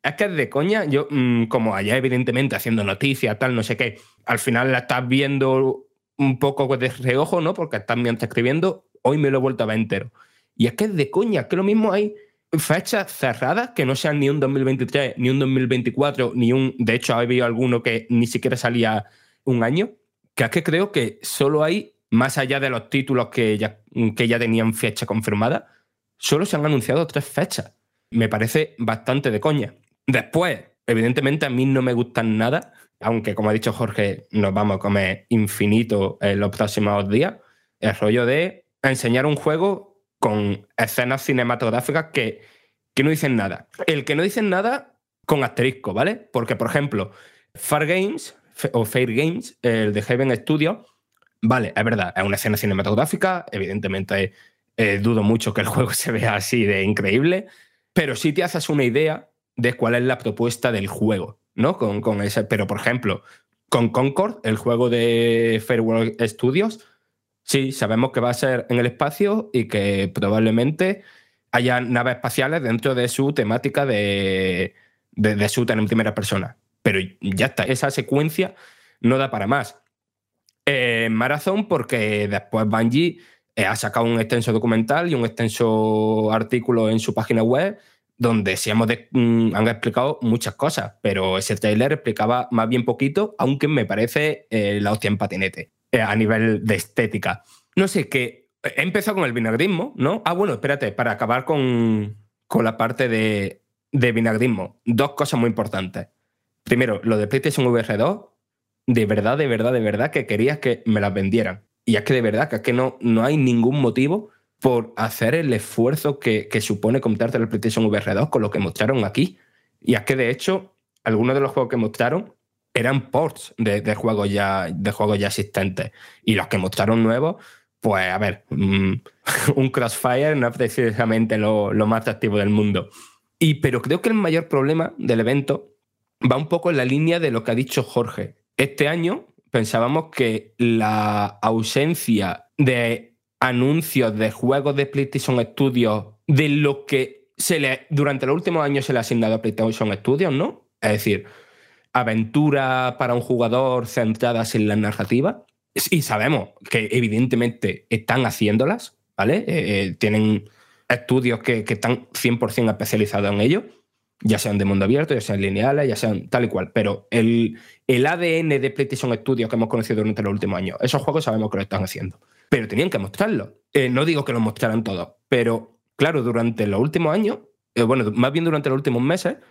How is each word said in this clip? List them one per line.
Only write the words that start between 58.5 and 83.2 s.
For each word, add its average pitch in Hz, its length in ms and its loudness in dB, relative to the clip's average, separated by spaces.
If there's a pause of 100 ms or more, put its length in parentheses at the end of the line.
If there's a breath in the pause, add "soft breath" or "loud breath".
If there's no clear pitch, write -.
una 147 160 2
idea 156 440 0 (260)
de 120 180 0
cuál 120 220 0
es 120 80 2
la 127 140 0
propuesta 117 540 -2
del 98 160 -2
juego, 101 540 -2 (120)
¿no? 147 240 0
Con, 104 220 -2
con 104 220 0
ese, 101 240 -2
pero, 101 200 -2
por 101 140 -6
ejemplo, 117 440 -2 (460 soft breath)
con 117 200 2
Concord, 139 540 0
el 110 120 0
juego 120 340 0
de 117 760 2
Fairworld 113 520 0 (120)
Studios, 170 600 -2 (560 soft breath)
sí, 135 280 0
sabemos 117 400 0
que 127 80 -2
va 120 120 2
a - 20 -2
ser 127 360 -2
en 123 100 2
el 120 80 2
espacio 196 640 -2
y 110 140 0
que 98 440 -2
probablemente 117 920 0 (480 loud breath)
haya 123 300 2
naves 123 340 0
espaciales 135 480 -2
dentro 117 320 0
de 123 120 0
su 139 260 0
temática 123 520 0
de, 95 880 0 (380 soft breath)
de, 107 240 0
de 104 120 0
shooter 117 300 0
en 107 80 2
primera 107 300 0
persona. 98 420 -4 (240)
Pero 98 180 2 (220)
ya 95 260 0
está, - 160 -4
esa 123 280 0
secuencia 147 640 -2 (460 loud breath)
no 127 180 4
da 135 100 0
para 107 160 -4
más. 131 340 -2 (840)
Eh, 120 460 2
Marathon, 147 560 0
porque 107 600 0
después 107 380 -2
Bungie, 117 540 0 (360 loud breath)